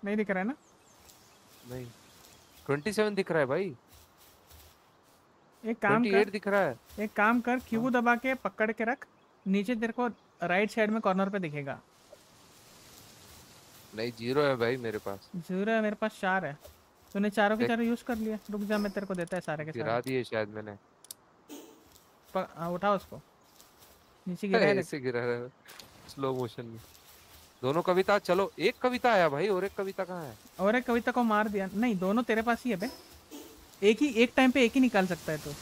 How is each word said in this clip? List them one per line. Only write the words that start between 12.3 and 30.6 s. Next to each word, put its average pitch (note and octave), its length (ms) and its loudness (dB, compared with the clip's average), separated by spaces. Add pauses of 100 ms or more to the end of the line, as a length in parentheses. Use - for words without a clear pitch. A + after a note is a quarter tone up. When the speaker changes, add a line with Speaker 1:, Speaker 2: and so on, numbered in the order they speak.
Speaker 2:
नहीं, A#2 160 -4
zero A#2+ 300 0
है C#3 140 4
भाई A#2 220 0
मेरे A2+ 200 -6
पास। G2+ 380 -10
Speaker 1:
Zero F#3+ 360 -4
है, A3+ 100 2
मेरे G#3+ 140 -2
पास G#3+ 260 -6
चार F#3+ 240 0
है। D3 120 -8 (560)
तूने G3+ 160 -2
चारों G#3 280 2
के A#3 60 0
Speaker 2:
देख। A#3+ 60 0
Speaker 1:
चारों A#3 160 0
यूज़ A#3 180 -2
कर A#3+ 120 -4
लिया। A3 240 -6 (120)
रुक G3+ 100 -6
जा, G#3 160 -2
मैं G#3 140 -2
तेरे G3 140 -6
को F#3+ 100 -6
देता F3+ 220 -4
है F3 40 -4
सारे D3+ 240 -6
के D#3 60 -10
Speaker 2:
गिरा A2+ 140 -4
Speaker 1:
सारे। A#2 160 0
Speaker 2:
दिए B2+ 220 -2
शायद A2 260 -4
मैंने। G#2+ 280 -12 (1600)
Speaker 1:
प-, F#3 240 -6
हाँ, E3+ 120 -6
उठा F3+ 220 0
उसको। F#3 300 -4 (1080)
नीचे F3+ 200 -6
गिरा G3+ 120 4
है, G3 180 4
Speaker 2:
<laughs> - 20 0
ऐसे E3 200 -6
गिरा B2 200 -2
रहा A#2+ 100 -2
है। A#2+ 200 -4 (600)
स्लो C3+ 240 -4
मोशन B2+ 320 -6
में। A2+ 140 -14 (840)
दोनों C#3+ 200 2
कविता, F#3 380 4
चलो, F#3 400 0
एक G#3 180 0
कविता B3 360 2
आया F3 160 6
भाई, D3 180 0
और F#3+ 180 0
एक G3 100 -8
कविता G3 280 -6
कहाँ F3 220 -8
है? A2+ 120 -12 (220)